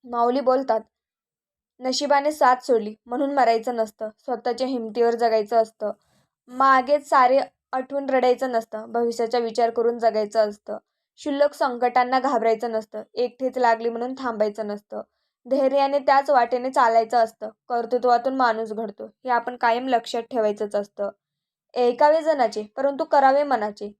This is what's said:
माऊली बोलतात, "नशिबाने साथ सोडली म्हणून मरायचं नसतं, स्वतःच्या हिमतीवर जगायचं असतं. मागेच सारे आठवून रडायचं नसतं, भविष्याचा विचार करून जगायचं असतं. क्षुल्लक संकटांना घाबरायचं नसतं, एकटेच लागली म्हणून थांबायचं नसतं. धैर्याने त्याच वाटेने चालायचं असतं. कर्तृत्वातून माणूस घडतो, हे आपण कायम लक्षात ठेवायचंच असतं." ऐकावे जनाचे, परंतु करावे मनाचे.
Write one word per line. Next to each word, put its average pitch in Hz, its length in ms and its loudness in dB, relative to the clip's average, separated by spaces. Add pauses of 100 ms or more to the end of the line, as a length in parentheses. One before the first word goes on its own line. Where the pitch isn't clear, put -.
माऊली 240 360 0
बोलतात, 254 400 2 (1000)
"नशिबाने 277 520 0
साथ 254 240 4
सोडली 220 380 -2 (120)
म्हणून 277 280 -4
मरायचं 233 420 0
नसतं, 220 320 -6 (100)
स्वतःच्या 247 480 -6
हिमतीवर 233 480 0
जगायचं 220 420 0
असतं. 220 360 -2 (560)
मागेच 269 600 2
सारे 262 320 4 (320)
आठवून 262 380 -6
रडायचं 254 420 2
नसतं, 220 400 -6
भविष्याचा 233 460 -2
विचार 233 320 0
करून 233 280 -2
जगायचं 214 500 0
असतं. 208 300 -12 (380)
क्षुल्लक 285 380 0
संकटांना 247 680 0
घाबरायचं 226 500 0
नसतं, 220 320 -8 (120)
एकटेच 247 440 -4
लागली 233 300 0
म्हणून 233 300 -6
थांबायचं 214 480 -4
नसतं. 208 360 -10 (440)
धैर्याने 277 520 0
त्याच 277 320 2
वाटेने 247 400 0
चालायचं 226 480 2
असतं. 220 300 -2 (200)
कर्तृत्वातून 240 680 0
माणूस 226 360 0
घडतो, 220 340 -4
हे 254 240 -12
आपण 247 260 -2
कायम 240 320 0
लक्षात 233 340 -2
ठेवायचंच 214 520 -4
असतं." 202 360 -6 (640)
ऐकावे 269 480 4
जनाचे, 247 400 0 (140)
परंतु 277 280 -2
करावे 277 380 4
मनाचे. 214 580 -4